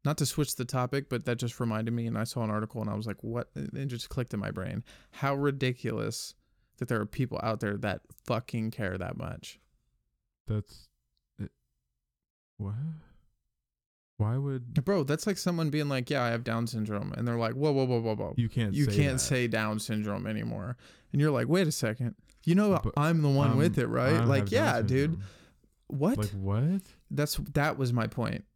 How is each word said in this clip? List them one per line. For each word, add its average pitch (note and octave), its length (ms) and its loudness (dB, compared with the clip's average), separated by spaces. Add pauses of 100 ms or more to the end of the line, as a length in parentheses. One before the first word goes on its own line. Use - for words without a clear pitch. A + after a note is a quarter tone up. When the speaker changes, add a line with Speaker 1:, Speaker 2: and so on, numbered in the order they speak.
Speaker 1:
Not C3 140 0
to D3 80 2
switch - 300 -2
the B2 100 -4
topic, C3 440 -2
but A#2 160 -2
that A#2+ 120 0
just A#2 220 -6
reminded A2+ 340 0
me, A#2 140 -2
and A2+ 100 -2
I G#2+ 80 0
saw A#2+ 180 -4
an G#2+ 80 0
article, A2 300 -4
and A2 80 -4
I G#2+ 60 -4
was A2 120 -6
like, G2+ 160 -8
"What?" A2+ 320 -6
It C#3 320 -6
just A#2+ 220 -8
clicked B2 240 -4
in G#2 60 -4
my G2+ 120 -6
brain. F#2 320 -6 (280)
How C#3 240 -2
ridiculous B2+ 1000 -2 (420)
that A#2+ 120 -6
there A2+ 100 0
are G#2+ 60 -2
people - 380 -4
out G#2+ 180 -2
there G2+ 160 -2
that G#2 240 -4 (240)
fucking A2+ 460 -2
care F#2+ 260 -4
that F2+ 200 -6
much. - 420 -10 (880)
Speaker 2:
That's, - 400 -6 (520)
it, - 120 -8 (1040)
what? G2+ 160 -6 (1400)
Why A2+ 200 2
would C3 360 -4 (120)
Speaker 1:
Bro, F#3+ 200 2
that's D3 200 0
like G3 120 0
someone E3 320 0
being D3 200 0
like, B2+ 200 -2
"Yeah, C#3 140 2
I A#2+ 60 2
have A#2 140 -2
Down A#2 240 -2
syndrome," G#2+ 480 -4
and A#2+ 120 -2
they're A#2 100 0
like, A#2 160 0
"Whoa, C#3+ 180 2
whoa, C3+ 140 4
whoa, B2 160 2
whoa, A2 140 0
whoa. G#2 220 -6
Speaker 2:
You A#2 120 2
can't G#2+ 240 0
Speaker 1:
You C#3+ 120 2
Speaker 2:
say G#2 100 2
Speaker 1:
can't C3+ 220 4
Speaker 2:
that. - 60 0
Speaker 1:
say B2 240 2
Down A2 320 0
syndrome G#2 480 -2
anymore." A2 500 -4 (340)
And C#3+ 100 4
you're D3+ 100 4
like, A#2+ 160 2
"Wait E3+ 200 4
a D3+ 40 2
second. A#2+ 440 -2 (280)
You E3 120 4
know, G3+ 280 6
Speaker 2:
But G#2+ 140 -2
Speaker 1:
I'm D#3 240 4
the D3 80 4
one C#3 220 4
Speaker 2:
I'm, C3 60 4
Speaker 1:
with D3+ 200 4
it, B2 100 2
right?" B2 280 4
Speaker 2:
I A#2 100 4
Speaker 1:
Like, A2 160 6
Speaker 2:
have G2+ 80 0
Down D#4+ 160 4
Speaker 1:
yeah, B2+ 160 2
dude. C3 300 4
Speaker 2:
syndrome. B2+ 120 -4 (640)
Speaker 1:
What? D3+ 300 0
Speaker 2:
Like, G#2 140 0
what? G#2+ 500 0 (300)
Speaker 1:
That's, D3 240 0 (180)
that D3 240 2
was B2+ 160 0
my A#2 140 2
point. - 380 -4 (100)